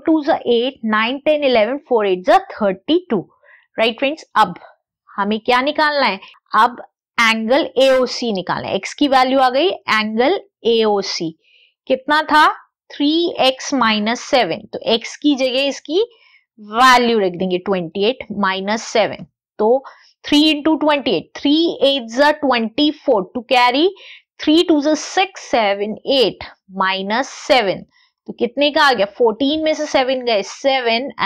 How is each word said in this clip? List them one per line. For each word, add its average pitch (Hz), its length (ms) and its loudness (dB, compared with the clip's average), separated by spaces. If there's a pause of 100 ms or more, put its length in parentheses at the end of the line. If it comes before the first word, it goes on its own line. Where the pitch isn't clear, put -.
twos 311 220 2
are 285 120 0 (120)
eight, 247 280 -2 (120)
nine, 226 340 0
ten, 302 220 2
eleven, 240 300 2 (100)
four 233 160 2
eights 185 240 0
are 359 120 6 (120)
thirty 208 440 -2 (120)
टू, 214 100 0 (580)
Right 233 220 0
friends? 285 260 -4 (100)
अब 196 180 2 (560)
हमें 208 300 -4
क्या 247 220 0
निकालना 294 440 0
है, 190 140 -2 (360)
अब 240 260 2 (360)
angle 226 600 2
एओसी 254 560 2
निकालना 175 340 -6
है। 196 120 -4
X - 140 -12
की 294 140 0
value 262 320 2
आ 254 100 4
गई, 285 200 0
angle 220 680 0 (280)
एओसी 208 600 0 (600)
कितना 294 320 -2 (100)
था, 311 160 6 (420)
थ्री 294 240 -2 (340)
एक्स 262 260 -4
माइनस 220 480 0
सेवन, 214 520 -2
तो - 60 -8 (180)
X - 180 -10
की 294 200 0
जगह 262 320 -2
इसकी 285 340 -4 (580)
वैल्यू 233 600 4
रख 190 180 0
देंगे 180 200 -2
ट्वेंटी 185 480 -4
एट 262 120 0 (220)
माइनस 196 440 -2
सेवन, 175 420 -2 (340)
तो 240 240 2 (420)
three 294 240 2
into 302 300 0
twenty 285 360 0
eight, 151 200 -6
three 311 480 0
eights 262 360 -2
are 294 200 4
twenty 240 460 -2 (200)
four, 226 160 2 (140)
to 254 60 -8 (100)
carry 254 380 2 (500)
three 320 240 4
twos 311 240 2
are 311 80 2
six, 381 560 -4
seven, 208 440 0 (220)
eight 202 260 0 (380)
minus 190 500 -4 (160)
seven, 226 340 2 (460)
तो 214 120 -12
कितने 285 320 -2
का 302 120 0
आ 277 100 2
गया, 202 120 -2 (120)
फोर्टीन 277 460 0
में 311 100 0
से 302 120 -6
सेवन 262 400 -2
गए, 226 180 0
seven 262 680 -2 (160)